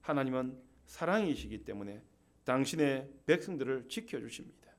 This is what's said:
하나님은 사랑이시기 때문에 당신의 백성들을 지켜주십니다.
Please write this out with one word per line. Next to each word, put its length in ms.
하나님은 560
사랑이시기 800
때문에 360
당신의 640
백성들을 640
지켜주십니다. 880